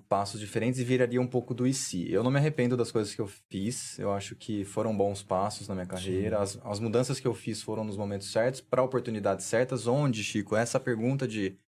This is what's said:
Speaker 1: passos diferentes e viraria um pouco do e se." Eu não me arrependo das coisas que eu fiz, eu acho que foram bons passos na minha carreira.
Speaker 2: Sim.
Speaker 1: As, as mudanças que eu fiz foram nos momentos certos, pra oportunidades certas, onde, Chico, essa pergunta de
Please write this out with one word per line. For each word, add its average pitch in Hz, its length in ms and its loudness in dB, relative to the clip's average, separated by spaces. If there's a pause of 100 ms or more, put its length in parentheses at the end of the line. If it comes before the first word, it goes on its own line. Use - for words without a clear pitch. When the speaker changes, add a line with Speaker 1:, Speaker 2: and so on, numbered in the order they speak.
Speaker 1:
passos 101 300 2
diferentes 110 400 0
e 127 60 0
viraria 123 360 4
um 127 60 2
pouco 127 260 -2
do 123 140 2
e 139 80 4
se." - 360 -4
Eu 95 120 4
não 127 80 4
me 139 80 4
arrependo 135 380 2
das 120 160 0
coisas 107 200 0
que - 80 -10
eu 104 60 -2 (240)
fiz, 104 480 -4
eu 98 140 -2
acho 98 240 -6
que 104 280 -4
foram 107 320 -2
bons 98 260 0
passos 101 440 -2
na 101 80 -4
minha 92 120 -4
carreira. 95 600 0
Speaker 2:
Sim. 101 160 -8
Speaker 1:
As, - 100 -12
as 104 80 -4
mudanças 123 380 2
que - 80 -2
eu 120 80 2
fiz - 260 -6
foram 110 220 -4
nos 104 140 -6
momentos 101 340 -4
certos, 123 300 2
pra 127 220 2
oportunidades 110 600 0
certas, 120 440 2
onde, 127 340 2
Chico, 104 320 -2
essa 113 240 2
pergunta 127 480 0
de 101 300 -2 (160)